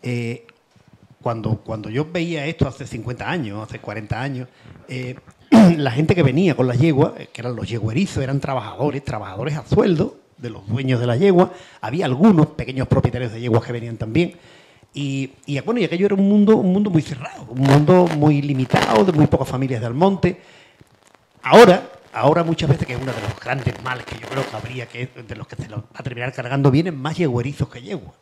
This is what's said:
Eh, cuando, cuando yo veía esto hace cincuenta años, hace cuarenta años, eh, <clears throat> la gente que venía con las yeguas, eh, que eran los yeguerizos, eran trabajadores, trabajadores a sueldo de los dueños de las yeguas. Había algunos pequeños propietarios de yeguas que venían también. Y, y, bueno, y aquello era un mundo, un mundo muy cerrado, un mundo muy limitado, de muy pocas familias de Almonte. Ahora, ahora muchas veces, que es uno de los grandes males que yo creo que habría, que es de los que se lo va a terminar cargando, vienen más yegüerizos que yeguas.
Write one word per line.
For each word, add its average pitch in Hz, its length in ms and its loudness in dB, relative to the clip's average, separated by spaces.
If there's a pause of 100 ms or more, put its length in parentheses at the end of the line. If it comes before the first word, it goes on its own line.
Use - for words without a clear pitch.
Eh, 120 440 -8 (720)
cuando, 110 380 -4
cuando 107 320 -10
yo 135 200 -4
veía 165 360 -6
esto 160 220 -4
hace 123 180 -14
cincuenta 113 420 -10
años, 110 340 -6
hace 107 180 -14
cuarenta 107 420 -8
años, 131 260 -8 (400)
eh, 123 280 -10 (340)
<clears throat> 185 260 8
la 139 140 0
gente 156 240 0
que 175 80 2
venía 143 340 4
con 127 100 2
las 120 120 0
yeguas, 151 400 4
eh, - 140 -16
que - 80 -16
eran 120 160 -8
los - 120 -8
yeguerizos, 117 540 -4
eran 139 180 -2
trabajadores, 131 640 -4
trabajadores 107 520 -8
a 147 100 -12
sueldo 190 520 2 (200)
de 120 120 -10
los 98 180 -16
dueños 127 320 0
de 120 60 0
las 120 120 0
yeguas. 185 320 6 (300)
Había 127 260 -6
algunos 156 420 6
pequeños 127 380 -6
propietarios 123 460 -2
de 113 80 -12
yeguas 113 240 2
que 123 80 -10
venían 117 240 -8
también. 120 400 -2 (580)
Y, 139 380 -6 (140)
y, 143 140 -4
bueno, 226 200 -4
y 180 40 2
aquello 170 220 -2
era 202 80 0
un 196 140 2
mundo, 208 300 6
un 185 140 2
mundo 208 180 0
muy 160 120 2
cerrado, - 480 -12
un 127 120 -6
mundo 151 440 6 (100)
muy 147 240 4
limitado, 143 640 2
de 185 80 2
muy 151 140 4
pocas 135 220 0
familias 131 320 -4
de 120 80 -6
Almonte. 175 520 -2 (1000)
Ahora, 185 480 8 (260)
ahora 147 260 2
muchas 160 280 -2
veces, 160 160 0
que 123 80 -10
es 123 60 -8
uno 131 120 -6
de 113 80 -8
los 104 200 -8
grandes 127 420 -6
males 127 240 -8
que - 120 -14
yo 113 100 -16
creo 131 200 -6
que 113 80 -12
habría, 117 300 -12
que 120 160 -12
es 120 260 -14
de 120 80 -12
los 104 100 -14
que - 100 -18
se - 120 -12
lo 107 100 -14
va 107 60 -12 (100)
a - 80 -16
terminar 123 300 -8
cargando, 131 380 0
vienen 160 260 0
más 147 200 -6
yegüerizos 135 520 -4
que 120 140 -18
yeguas. 104 400 -14